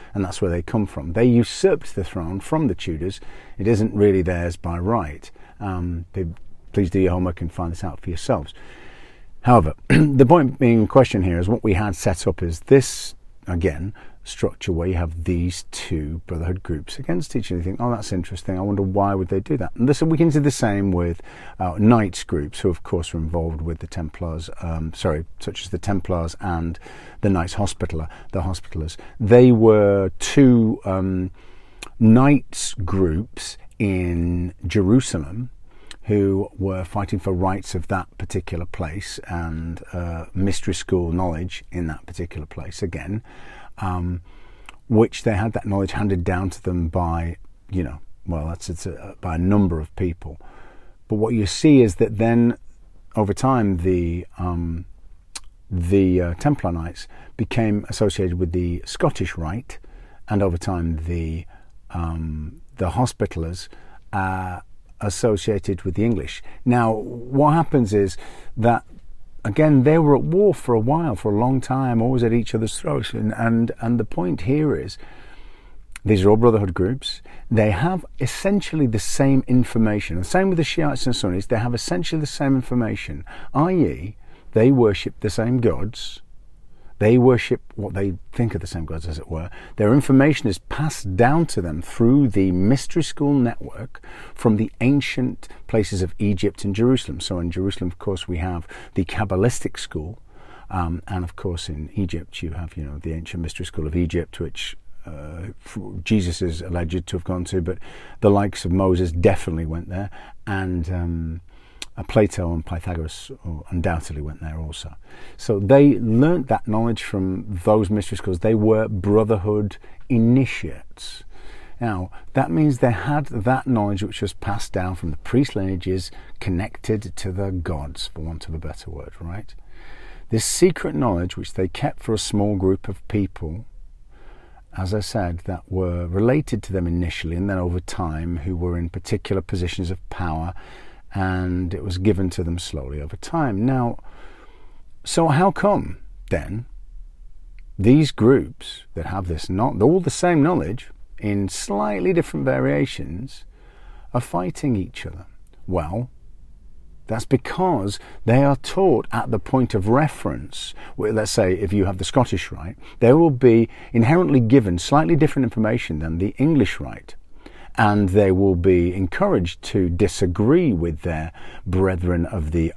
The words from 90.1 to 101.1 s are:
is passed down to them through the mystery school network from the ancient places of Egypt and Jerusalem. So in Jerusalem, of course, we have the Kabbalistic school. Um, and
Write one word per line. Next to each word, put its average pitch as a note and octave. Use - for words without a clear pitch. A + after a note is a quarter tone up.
is F#2+
passed G2+
down D3
to -
them E2
through B2+
the F#2+
mystery A2+
school C#3+
network -
from A2
the G#2
ancient B2+
places G2+
of F#2
Egypt G2+
and G2+
Jerusalem. A2+
So F2+
in F2
Jerusalem, F#2
of -
course, -
we F2+
have F2
the F2+
Kabbalistic G2+
school. E2+
Um, E2+
and F#2